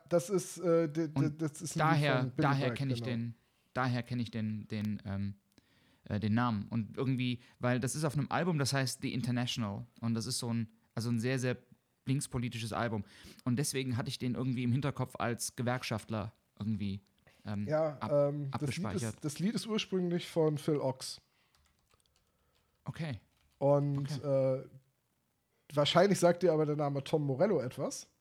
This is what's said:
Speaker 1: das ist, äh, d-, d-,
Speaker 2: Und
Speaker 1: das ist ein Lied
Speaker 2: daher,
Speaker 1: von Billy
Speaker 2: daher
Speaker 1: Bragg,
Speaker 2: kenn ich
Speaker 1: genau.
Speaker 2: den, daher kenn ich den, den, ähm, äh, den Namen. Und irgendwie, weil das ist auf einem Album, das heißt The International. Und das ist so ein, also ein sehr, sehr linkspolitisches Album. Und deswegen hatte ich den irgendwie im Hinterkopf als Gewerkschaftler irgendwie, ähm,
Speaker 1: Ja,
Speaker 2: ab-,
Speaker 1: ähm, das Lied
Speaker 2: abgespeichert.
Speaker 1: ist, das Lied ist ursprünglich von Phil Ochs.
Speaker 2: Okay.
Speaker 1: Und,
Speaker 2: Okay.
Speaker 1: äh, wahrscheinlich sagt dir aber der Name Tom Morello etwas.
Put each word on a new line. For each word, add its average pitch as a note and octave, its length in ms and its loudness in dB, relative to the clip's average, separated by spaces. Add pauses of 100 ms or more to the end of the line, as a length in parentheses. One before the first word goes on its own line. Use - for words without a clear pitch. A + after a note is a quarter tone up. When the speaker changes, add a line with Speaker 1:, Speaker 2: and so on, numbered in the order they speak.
Speaker 1:
das F3 220 2
ist, F#3 280 0
äh, E3 300 4
d-, D#3 200 -2
d-, D3+ 100 -4
Speaker 2:
Und D3 240 0
Speaker 1:
das D3+ 180 -4
ist E3 160 -6
ein D#3+ 40 2
Lied C#3+ 120 6
Speaker 2:
daher, C#3 280 4
Speaker 1:
von B2+ 100 0
Billy D3 180 2
Speaker 2:
daher C#3 200 2
Speaker 1:
Bragg, A#2 100 -2
Speaker 2:
kenn C3+ 120 0
ich A#2+ 120 -2
Speaker 1:
genau. A#2+ 140 -2
Speaker 2:
den, A#2 180 -4 (400)
daher B2 300 0
kenn B2 160 -4
ich A2 100 -4
den, G#2+ 380 -4
den, G#2+ 360 -4
ähm, G2 300 -4 (680)
äh, G#2 160 -4
den G#2 120 2
Namen. A#2 380 2
Und A2+ 260 -2
irgendwie, B2 460 0 (160)
weil B2 220 0
das B2+ 160 -2
ist D#3 80 -2
auf D3 120 -2
einem C#3 140 -2
Album, E3 280 2
das C#3 140 0
heißt C3 300 -2
The C3+ 100 -4
International. A#2+ 720 -2 (160)
Und A#2 140 0
das A2+ 120 -2
ist B2+ 120 -4
so A#2 160 -2
ein, A2+ 140 -2 (260)
also A#2+ 160 -2
ein A#2 80 2
sehr, B2+ 220 0
sehr B2 160 0 (500)
linkspolitisches B2 680 -2
Album. G#2+ 320 -2 (400)
Und B2 120 2
deswegen C3+ 400 -2
hatte B2+ 120 -2
ich B2 100 -6
den B2+ 180 -2
irgendwie B2+ 260 -2
im B2 80 2
Hinterkopf C3 480 -2
als - 380 -4
Gewerkschaftler A2+ 760 -4 (240)
irgendwie, G2+ 460 -4 (420)
ähm, G#2 220 -4
Speaker 1:
Ja, D3+ 320 0
Speaker 2:
ab-, D#3 140 -4
Speaker 1:
ähm, C#3+ 400 2
das - 20 -4
Lied - 0 -
Speaker 2:
abgespeichert. D3 600 -2
Speaker 1:
ist, - 100 -10
das D3 160 -6
Lied G#3 140 2
ist A3 120 -4
ursprünglich F3+ 600 -2
von D#3 280 2
Phil D3 200 0
Ochs. - 440 -4 (1600)
Speaker 2:
Okay. D3 340 -8 (400)
Speaker 1:
Und, C#3+ 500 4 (100)
Speaker 2:
Okay. C3+ 420 2
Speaker 1:
äh, C3 40 -12 (1120)
wahrscheinlich F3 460 6
sagt F3 240 6
dir E3 80 6
aber D#3 120 4
der D3 120 0
Name C#3+ 260 0
Tom D3+ 240 0
Morello D3 340 4
etwas. C3+ 480 -6 (120)